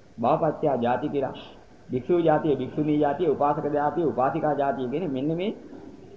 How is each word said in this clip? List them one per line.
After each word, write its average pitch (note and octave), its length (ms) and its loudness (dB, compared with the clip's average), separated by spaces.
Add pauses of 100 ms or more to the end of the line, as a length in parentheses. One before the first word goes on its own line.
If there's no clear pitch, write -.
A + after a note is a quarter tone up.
(180)
භවපත්‍යා D3 600 2
ජාති B2 320 0
කියලා C3+ 240 -2 (520)
භික්ෂු E3+ 340 0
ජාතිය, D#3 360 4
භික්ෂුණී D3 440 0
ජාතිය, D3+ 280 2
උපාසක C#3+ 420 2
ජාතිය, D3 360 0
උපාසිකා D3 480 2
ජාතිය C3+ 340 0
කියන D3+ 200 -2
මෙන්න C3+ 260 -2
මේ F#3 180 -2 (640)